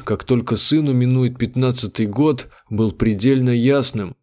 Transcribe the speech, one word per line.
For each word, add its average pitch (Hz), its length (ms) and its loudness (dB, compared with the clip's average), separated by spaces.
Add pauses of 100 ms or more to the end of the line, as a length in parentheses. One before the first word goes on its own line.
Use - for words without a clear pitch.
как 104 200 -4
только 120 320 0
сыну 147 360 0
минует 123 460 0
пятнадцатый 123 680 -2
год, 131 420 0 (220)
был 110 220 0
предельно 123 580 2
ясным. 120 720 0